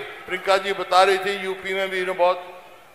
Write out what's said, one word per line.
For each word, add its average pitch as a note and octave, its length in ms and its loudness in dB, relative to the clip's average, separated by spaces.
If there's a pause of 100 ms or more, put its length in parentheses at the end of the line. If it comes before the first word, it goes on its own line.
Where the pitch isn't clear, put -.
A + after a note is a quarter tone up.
(260)
प्रियंका F#3 320 0
जी G3 160 -2
बता F3+ 280 4
रही G3 160 6
थी, G3 200 -2
यूपी F#3+ 360 -6
में F#3+ 160 -2
भी F#3 80 -4
इन्होंने F#3 200 -4
बहुत, F3+ 260 2 (500)